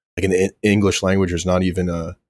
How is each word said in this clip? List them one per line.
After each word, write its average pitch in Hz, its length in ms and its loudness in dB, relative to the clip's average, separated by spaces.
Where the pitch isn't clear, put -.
like, 98 60 -6
in 92 80 2
the 92 140 2
E-, - 240 -2
English 101 340 2
language, 95 260 2
there's 85 160 -4
not 90 180 2
even 90 240 -2
a, 85 300 -6